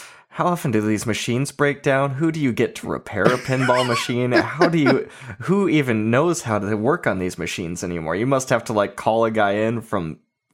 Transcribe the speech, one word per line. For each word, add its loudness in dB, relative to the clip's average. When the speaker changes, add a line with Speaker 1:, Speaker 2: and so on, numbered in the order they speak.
Speaker 1:
how -4
often -2
do 2
these 0
machines -2
break -2
down? 2
Who 0
do -8
you 2
get 0
to -10
repair -4
a 4
pinball 0
Speaker 2:
<laughs> 0
Speaker 1:
machine? -2
How 2
do 2
you, 4
who 2
even 2
knows 2
how -2
to -2
work 0
on 0
these -4
machines -6
anymore? -4
You 0
must 0
have 0
to, -4
like, 0
call 2
a 0
guy 2
in 0
from -6